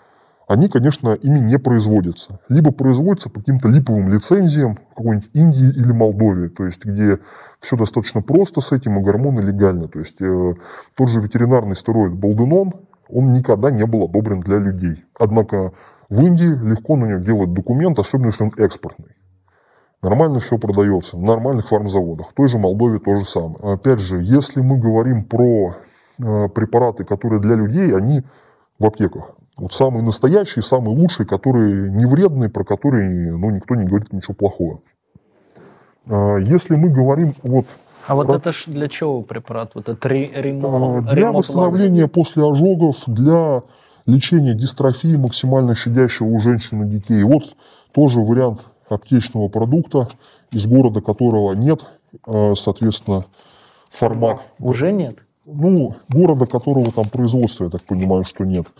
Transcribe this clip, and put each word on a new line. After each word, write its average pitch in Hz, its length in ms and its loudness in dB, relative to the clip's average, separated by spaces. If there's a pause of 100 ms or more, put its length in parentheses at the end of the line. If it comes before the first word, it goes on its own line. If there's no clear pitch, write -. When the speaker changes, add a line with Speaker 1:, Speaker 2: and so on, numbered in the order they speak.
(480)
Speaker 1:
они, 135 200 2
конечно, 123 460 0
ими 139 260 0
не 120 180 2
производятся. 107 840 0 (100)
Либо 143 220 4
производятся 131 580 0
по - 100 -14
каким-то 127 280 0
липовым 113 460 2
лицензиям 147 640 2 (140)
в - 40 -20
какой-нибудь 110 380 -2
Индии 143 360 4
или 123 220 2
Молдове, 104 580 2
то 95 160 -8
есть 90 200 -8
где 101 340 0 (400)
всё - 180 -4
достаточно 110 440 -2
просто 160 400 0
с - 100 -4
этим, 117 280 -2
и 98 40 0
гормоны 113 380 0
легальны. 98 460 0
То 78 120 -12
есть, - 220 -12
э, 90 320 0 (420)
тот 131 140 2
же 113 100 0
ветеринарный 113 560 0
стероид 107 380 0
Болденон, 120 600 0 (380)
он 127 220 2
никогда 123 380 2
не 110 140 0
был 110 200 0
одобрен 101 360 -2
для 98 160 0
людей. 92 460 -4 (160)
Однако 104 520 0 (380)
в 104 120 0
Индии 175 260 4 (200)
легко 110 280 0
на 123 100 0
него 101 140 -2
делать 95 340 -2
документ, 135 460 0
особенно 131 280 -2
если 107 180 -2
он 107 120 -4
экспортный. - 580 -4 (840)
Нормально 131 380 2
всё 113 180 -2
продаётся, 101 600 -2
на 90 100 -6
нормальных 113 400 0
фармзаводах. 95 600 -2
В - 40 -20
той 139 140 2
же 120 100 0
Молдове 104 420 0
то 101 160 0
же 98 100 -2
самое. 87 480 -6
Опять 117 260 0
же, 92 200 -4
если 131 420 0
мы 131 180 2
говорим 113 460 0
про, 113 500 0 (440)
э, 107 300 -2
препараты, 110 540 -2
которые 110 360 -2
для 107 160 2
людей, 113 400 0
они 131 280 0 (560)
в 104 80 2
аптеках. - 440 -4 (260)
Вот 92 160 -12
самые 123 300 0
настоящие, 127 600 0
самые 117 320 -2
лучшие, 160 320 0
которые 101 640 0
не 110 140 2
вредные, 139 440 2
про 107 140 -6
которые, 95 720 -2
ну, 95 140 -4
никто 104 260 -4
не 104 120 -2
говорит 101 260 -2
ничего 98 200 -8
плохого. 90 460 -4 (1300)
А, 101 280 0
если 151 380 2
мы 165 140 4
говорим 139 440 2 (100)
вот 127 220 0 (420)
Speaker 2:
А 139 80 0
вот 143 120 0
Speaker 1:
про 135 100 2
Speaker 2:
это 160 140 -6
ж - 160 -10
для 147 200 -6
чего 139 340 -6
препарат? 113 540 -12
Вот 117 140 -12
этот 113 160 -6
ре-, 135 280 -2
ремо-, 135 640 -2
Speaker 1:
А, 120 40 -4
для 113 140 -4
Speaker 2:
ремотлан? 208 200 4
Speaker 1:
восстановления 180 720 2
после 156 420 0
ожогов, 156 580 2
для 139 560 0 (420)
лечения 135 480 2
дистрофии, 135 640 -2
максимально 127 580 0
щадящего 120 520 0
у 113 120 0
женщин 113 440 -2
и 104 60 -4
детей. 107 340 0
Вот 139 320 2 (360)
тоже 135 300 2
вариант 117 440 0 (240)
аптечного 110 600 -2
продукта, 120 580 -2 (440)
из 104 160 -4
города 117 340 4
которого 104 520 0
нет, 135 280 0 (440)
а, 104 300 0
соответственно, 101 720 -2 (640)
фармак. 113 500 -2 (200)
Speaker 2:
Уже 127 320 -2
нет? 160 260 -4 (340)
Speaker 1:
Ну, 147 440 0 (140)
города, 143 360 4
которого 123 460 0
там 107 180 -2
производства, 120 560 0
я 85 60 -4
так 87 100 -8
понимаю, 92 420 -2
что - 220 -8
нет. 92 220 -4 (120)